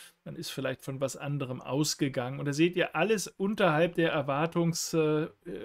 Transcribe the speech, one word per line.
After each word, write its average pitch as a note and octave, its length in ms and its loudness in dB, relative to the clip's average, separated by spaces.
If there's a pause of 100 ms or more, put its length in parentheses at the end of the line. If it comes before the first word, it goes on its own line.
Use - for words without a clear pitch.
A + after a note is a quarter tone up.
(260)
man C#3 100 -12
ist - 140 -10
vielleicht C3 320 -6
von C3+ 180 -8
was C3+ 160 -2
anderem C3+ 460 -6
ausgegangen. C3+ 760 -2
Und C#3+ 80 -6
da C#3+ 60 0
seht E3+ 240 2
ihr E3+ 180 0
alles F#3+ 360 0
unterhalb F3+ 640 2
der E3 160 4
Erwartungs-, D#3+ 840 0
äh, D#3 360 2 (360)